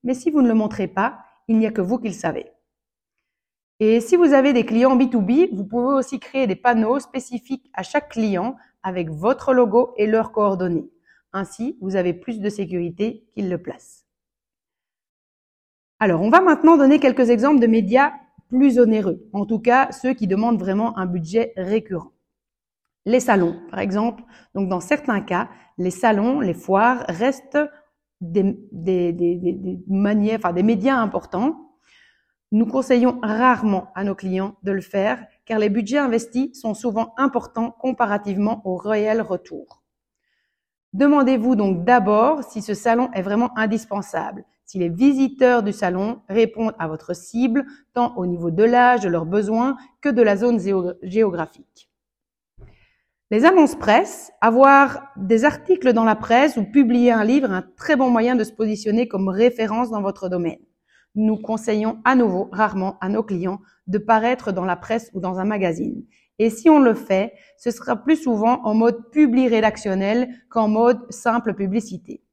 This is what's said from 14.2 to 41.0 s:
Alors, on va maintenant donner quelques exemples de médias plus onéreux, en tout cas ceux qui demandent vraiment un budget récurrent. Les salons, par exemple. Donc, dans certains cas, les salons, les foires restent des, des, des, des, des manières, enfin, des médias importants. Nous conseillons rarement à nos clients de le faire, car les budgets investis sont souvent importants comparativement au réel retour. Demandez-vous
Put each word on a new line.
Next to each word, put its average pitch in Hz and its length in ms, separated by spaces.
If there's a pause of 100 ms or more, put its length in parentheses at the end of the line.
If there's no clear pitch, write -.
Alors, 180 220
on 208 80
va 339 120
maintenant 330 360
donner 285 220
quelques 262 300
exemples 247 300
de 233 80
médias 226 460 (360)
plus 254 280
onéreux, 220 560
en 202 120
tout 214 140
cas 240 320
ceux 254 220
qui 220 140
demandent 226 320
vraiment 196 380
un 185 80
budget 180 520
récurrent. 196 540 (920)
Les 240 140
salons, 190 360 (160)
par 190 80
exemple. 208 440 (300)
Donc, 190 160
dans 180 100
certains 214 420
cas, - 280 (280)
les 180 140
salons, 226 480
les 185 140
foires 220 560
restent 247 500 (600)
des, 190 340 (160)
des, 175 400
des, 175 240
des, 175 180
des 185 340
manières, 208 500
enfin, 180 160
des 180 100
médias 226 320
importants. 220 760 (800)
Nous 214 160
conseillons 247 560
rarement 214 720
à 190 80
nos 196 100
clients 190 480
de 196 100
le 196 100
faire, 214 440 (200)
car 220 120
les 208 120
budgets 220 280
investis 240 640
sont 220 160
souvent 226 420
importants 240 540
comparativement 208 920
au 185 120
réel 214 460
retour. - 640 (1080)
Demandez-vous 262 640